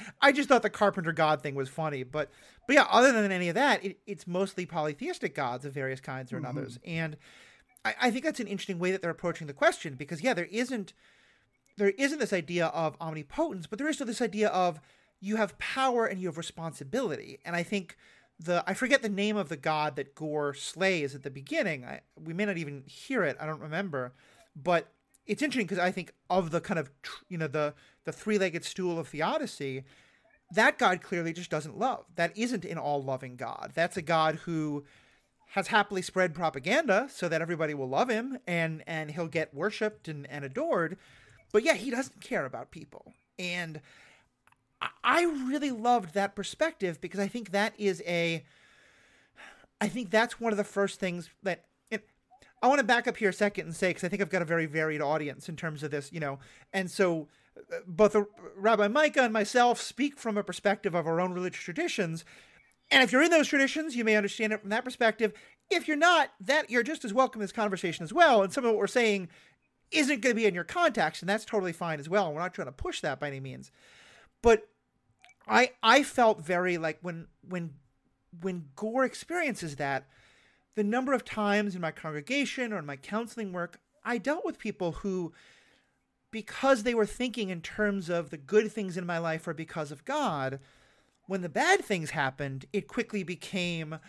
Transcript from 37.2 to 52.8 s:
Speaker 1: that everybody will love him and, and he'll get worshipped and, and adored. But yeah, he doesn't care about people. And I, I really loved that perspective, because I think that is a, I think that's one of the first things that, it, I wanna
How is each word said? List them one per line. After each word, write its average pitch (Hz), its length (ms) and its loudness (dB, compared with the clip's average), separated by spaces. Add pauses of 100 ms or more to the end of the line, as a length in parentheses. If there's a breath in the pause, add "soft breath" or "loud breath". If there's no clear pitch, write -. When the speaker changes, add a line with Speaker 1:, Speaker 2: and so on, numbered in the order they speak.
Speaker 1:
that 147 120 0
everybody 160 320 -2
will 135 140 -4
love 175 220 2
him 247 360 -2
and, 165 400 -2
and 156 260 -6
he'll 165 180 -4
get 160 240 -2
worshipped 208 560 -4
and, 143 200 -10
and 143 140 -10
adored. 185 540 -2 (560 soft breath)
But 214 100 6
yeah, 302 120 4
he 220 160 -6
doesn't 254 280 -4
care 175 260 -4
about 123 260 -10
people. - 420 -20 (260)
And 175 400 -6 (1000 soft breath)
I, - 80 -2 (140)
I 294 180 4 (260)
really 285 240 -2
loved 226 440 2
that 196 200 0
perspective, 202 640 -4
because 185 200 -8
I 196 80 0
think 208 240 -8
that 208 260 0
is 190 280 0
a, 170 380 0 (1400 soft breath)
I 208 80 -2
think 208 240 -6
that's 226 280 2
one 233 120 0
of 202 60 0
the 202 60 0
first 202 360 -2
things 175 300 -4 (140)
that, 185 220 -4 (260)
it, 214 160 -8 (540 soft breath)
I 240 60 4
wanna 277 160 6